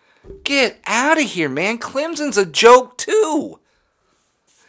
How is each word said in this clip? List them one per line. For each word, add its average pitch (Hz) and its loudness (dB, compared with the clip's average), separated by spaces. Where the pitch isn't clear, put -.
Get 269 -2
outta 277 0
here, 170 -4
man. 190 -4
Clemson's 294 -6
a 196 2
joke, 240 4
too. 311 -2